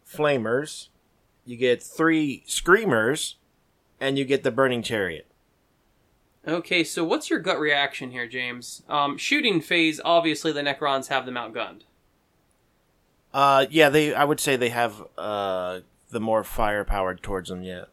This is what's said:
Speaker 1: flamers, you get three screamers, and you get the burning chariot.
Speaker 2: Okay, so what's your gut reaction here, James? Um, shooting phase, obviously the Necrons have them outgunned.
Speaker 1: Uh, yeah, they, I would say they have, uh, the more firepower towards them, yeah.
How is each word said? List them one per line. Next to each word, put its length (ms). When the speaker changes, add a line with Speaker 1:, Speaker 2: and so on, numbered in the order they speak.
Speaker 1:
flamers, 840
you 120
get 260
three 640
screamers, 880
and 180
you 80
get 200
the 80
burning 300
chariot. 440
Speaker 2:
Okay, 380
so 200
what's 260
your 100
gut 180
reaction 540
here, 160
James? 600
Um, 300
shooting 420
phase, 440
obviously 480
the 80
Necrons 480
have 180
them 80
outgunned. 480
Speaker 1:
Uh, 360
yeah, 180
they, 260
I 100
would 160
say 160
they 120
have, 360
uh, 640
the 100
more 240
firepower 680
towards 340
them, 140
yeah. 300